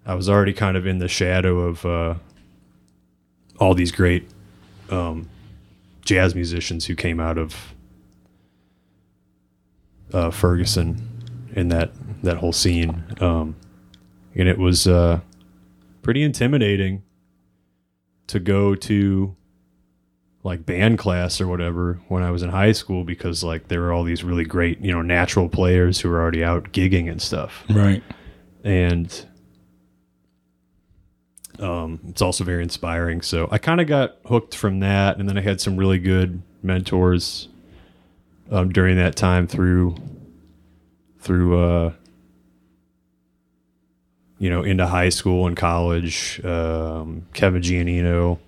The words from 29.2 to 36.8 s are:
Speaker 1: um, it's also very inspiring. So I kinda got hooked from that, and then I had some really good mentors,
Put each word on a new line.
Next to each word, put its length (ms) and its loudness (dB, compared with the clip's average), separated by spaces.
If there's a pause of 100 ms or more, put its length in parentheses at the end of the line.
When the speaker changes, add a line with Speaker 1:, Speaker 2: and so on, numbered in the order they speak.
Speaker 1:
um, 400 -6 (100)
it's 120 -8
also 240 0
very 180 -2
inspiring. 600 -4
So 280 -4
I 80 -2
kinda 280 0
got 300 0 (100)
hooked 280 0
from 260 -2
that, 380 2
and 100 -4
then 100 -2
I 20 -2
had 220 -2
some 160 -2
really 200 4
good 440 2 (200)
mentors, 840 0 (1040)